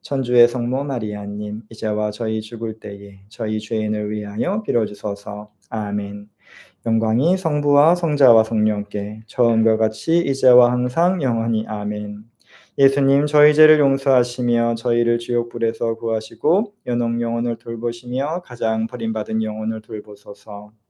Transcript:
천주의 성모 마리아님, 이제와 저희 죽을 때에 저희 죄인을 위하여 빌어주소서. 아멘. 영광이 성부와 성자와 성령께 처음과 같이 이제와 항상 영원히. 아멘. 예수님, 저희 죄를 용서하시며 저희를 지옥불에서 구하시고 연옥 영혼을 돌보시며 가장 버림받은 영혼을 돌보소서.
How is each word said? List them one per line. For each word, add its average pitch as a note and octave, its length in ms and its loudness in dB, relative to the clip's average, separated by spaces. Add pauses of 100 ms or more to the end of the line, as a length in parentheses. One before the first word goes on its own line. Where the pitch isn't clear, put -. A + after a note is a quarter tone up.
천주의 A#2+ 460 4
성모 B2 360 -2
마리아님, G#2 840 -6
이제와 G#2+ 420 -2
저희 A2 300 -4
죽을 A2 400 -8
때에 G2+ 480 -12
저희 G#2+ 320 -4
죄인을 G#2+ 500 -2
위하여 G#2+ 520 -4
빌어주소서. G#2 880 -4 (160)
아멘. G#2 600 -6 (580)
영광이 A2+ 500 2
성부와 D3 580 2
성자와 C#3+ 500 4
성령께 G#2+ 840 -2
처음과 A2+ 500 2
같이 A2 420 0
이제와 B2 540 4
항상 D#3+ 500 0
영원히. A2+ 460 -2
아멘. G#2 560 -6 (540)
예수님, C#3 480 4
저희 D3 280 4
죄를 D#3 240 6
용서하시며 B2 1000 0
저희를 A#2 420 0
지옥불에서 A#2 800 -2
구하시고 A#2 760 -2 (140)
연옥 A#2 340 -2
영혼을 A#2 380 -2
돌보시며 A#2+ 840 -4
가장 A2+ 440 -2
버림받은 A2 560 -4
영혼을 A2 400 -6
돌보소서. G#2 880 -12 (180)